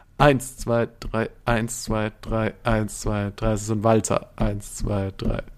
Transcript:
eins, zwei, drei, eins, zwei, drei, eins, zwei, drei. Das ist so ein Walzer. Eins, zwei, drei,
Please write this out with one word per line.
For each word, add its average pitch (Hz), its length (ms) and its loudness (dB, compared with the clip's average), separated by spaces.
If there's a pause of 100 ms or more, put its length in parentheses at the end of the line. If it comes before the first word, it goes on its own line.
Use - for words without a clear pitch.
(180)
eins, 139 400 4
zwei, 117 300 0 (140)
drei, - 280 -2 (160)
eins, 117 380 0
zwei, 107 280 -2 (100)
drei, 110 320 -2 (100)
eins, 107 380 0
zwei, 104 340 -2
drei. 113 160 -2
Das 104 100 0
ist 104 60 -8
so 110 60 -2
ein 104 100 0
Walzer. 113 540 4
Eins, 104 380 -2
zwei, 98 420 -2
drei, 107 220 0 (180)